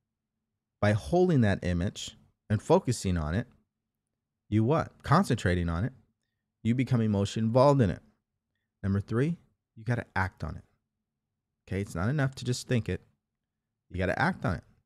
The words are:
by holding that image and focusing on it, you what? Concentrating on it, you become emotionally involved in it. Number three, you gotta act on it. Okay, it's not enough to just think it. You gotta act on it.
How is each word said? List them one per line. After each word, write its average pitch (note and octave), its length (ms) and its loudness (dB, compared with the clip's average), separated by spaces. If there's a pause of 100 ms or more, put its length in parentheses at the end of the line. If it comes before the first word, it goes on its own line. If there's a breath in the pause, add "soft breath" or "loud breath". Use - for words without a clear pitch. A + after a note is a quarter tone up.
(800)
by G#2 140 2
holding E3+ 480 2
that G2+ 220 2
image F2 520 -4 (360)
and G#2+ 100 0
focusing B2 560 0
on D#2 160 -2
it, G#2 140 -4 (1000)
you G#2+ 160 2
what? C#3+ 280 0 (100)
Concentrating F#2 680 0
on E2+ 140 -2
it, - 80 -4 (720)
you A2+ 120 2
become B2+ 260 0
emotionally G#2+ 460 0
involved C3 340 4
in G2 80 4
it. A#1+ 120 -6 (840)
Number G2 180 0
three, C#3+ 360 -2 (380)
you A2+ 80 -20
gotta A#2 220 -4 (100)
act F#2+ 280 -4
on D#2 120 -8
it. - 80 -16 (1040)
Okay, F#2+ 140 -6
it's - 140 -8
not F#2 140 -2
enough C3+ 260 -2
to - 100 -12
just B2 220 -6
think - 220 -2
it. - 120 -4 (880)
You F2 80 -10
gotta F2+ 240 0
act F3 240 -2
on F2 100 -2
it. - 80 -12 (220)